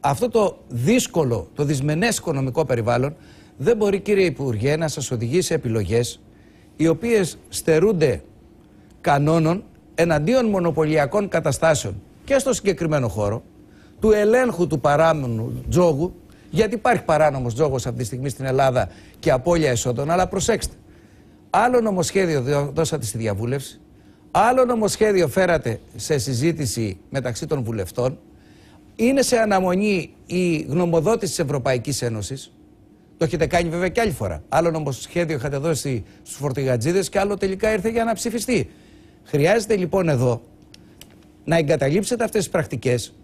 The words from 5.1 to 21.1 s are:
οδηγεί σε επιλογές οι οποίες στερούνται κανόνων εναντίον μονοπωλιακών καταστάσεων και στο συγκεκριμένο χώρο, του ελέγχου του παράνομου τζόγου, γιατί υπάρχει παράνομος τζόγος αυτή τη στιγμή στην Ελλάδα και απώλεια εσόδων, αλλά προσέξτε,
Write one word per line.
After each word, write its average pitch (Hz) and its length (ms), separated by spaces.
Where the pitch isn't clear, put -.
οδηγεί 120 300
σε 170 140
επιλογές 113 680
οι 156 120
οποίες 196 500
στερούνται 160 720
κανόνων 160 640
εναντίον 170 520
μονοπωλιακών 160 840
καταστάσεων 147 760
και 277 140
στο 262 140
συγκεκριμένο 156 560
χώρο, 104 340
του 220 100
ελέγχου 214 560
του 143 140
παράνομου 131 880
τζόγου, 160 460
γιατί 202 240
υπάρχει 233 280
παράνομος 143 520
τζόγος 135 320
αυτή 120 120
τη 127 60
στιγμή 127 240
στην 135 160
Ελλάδα 127 440
και 156 120
απώλεια 147 400
εσόδων, 123 400
αλλά 180 180
προσέξτε, 196 460